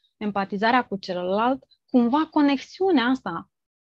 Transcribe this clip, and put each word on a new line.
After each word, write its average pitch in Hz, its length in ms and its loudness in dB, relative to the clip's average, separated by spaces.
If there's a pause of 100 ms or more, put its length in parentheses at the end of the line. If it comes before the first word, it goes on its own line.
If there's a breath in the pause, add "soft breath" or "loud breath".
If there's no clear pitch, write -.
(180)
empatizarea 208 680 0
cu 196 120 -8
celălalt, 196 640 -2 (260)
cumva 254 420 2
conexiunea 285 720 0
asta. 247 440 -4 (340)